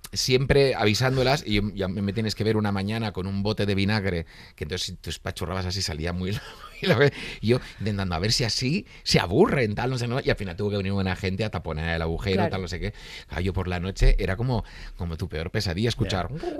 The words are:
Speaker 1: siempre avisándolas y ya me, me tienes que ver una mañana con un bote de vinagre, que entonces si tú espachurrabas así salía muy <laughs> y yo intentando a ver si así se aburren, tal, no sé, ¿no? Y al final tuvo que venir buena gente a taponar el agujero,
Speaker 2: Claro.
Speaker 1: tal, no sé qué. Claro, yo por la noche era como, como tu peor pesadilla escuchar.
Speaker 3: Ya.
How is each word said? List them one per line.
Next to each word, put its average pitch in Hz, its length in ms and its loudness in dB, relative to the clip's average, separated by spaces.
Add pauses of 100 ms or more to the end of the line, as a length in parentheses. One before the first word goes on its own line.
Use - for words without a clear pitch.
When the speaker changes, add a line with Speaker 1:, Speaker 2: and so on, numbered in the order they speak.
(120)
Speaker 1:
siempre 131 640 4
avisándolas 127 680 4
y 104 160 2 (140)
ya 95 140 0
me, 95 140 -2
me 101 100 0
tienes 110 240 -2
que 104 80 -2
ver 107 120 4
una 107 140 2
mañana 104 420 -2
con 92 140 -4
un 98 160 -2
bote 104 240 0
de 101 80 2
vinagre, 98 520 0 (280)
que - 100 -10
entonces 87 220 -6
si 95 80 -8
tú - 160 -10
espachurrabas 92 560 -6
así 92 160 -2
salía 80 300 -4
muy 92 260 -2 (440)
<laughs> - 580 2
y 104 60 -4
yo 120 140 4 (180)
intentando 98 380 -2
a - 20 -2
ver 104 140 0
si - 100 0
así 131 440 -2 (180)
se - 160 4
aburren, 117 560 4
tal, 113 140 0
no 131 80 -2
sé, 120 100 -4
¿no? 120 140 -2
Y 143 80 2
al 113 60 2
final 92 200 -6
tuvo 104 140 -2
que 104 80 0
venir 95 140 0
buena 95 220 0
gente 95 300 -2
a 107 60 -2
taponar 82 440 -4
el 82 80 0
agujero, 82 360 0
Speaker 2:
Claro. 87 120 2
Speaker 1:
tal, 95 120 -2
no 90 60 -6
sé 85 120 -6
qué. 98 120 -4 (360)
Claro, - 140 -6
yo 92 100 0
por 90 160 -2
la 90 100 -2
noche 98 400 6
era 92 180 0
como, 117 280 0 (320)
como 85 200 -4
tu 82 120 -6
peor 78 240 -6
pesadilla 101 360 0
escuchar. 92 460 -2
Speaker 3:
Ya. 156 40 -6 (220)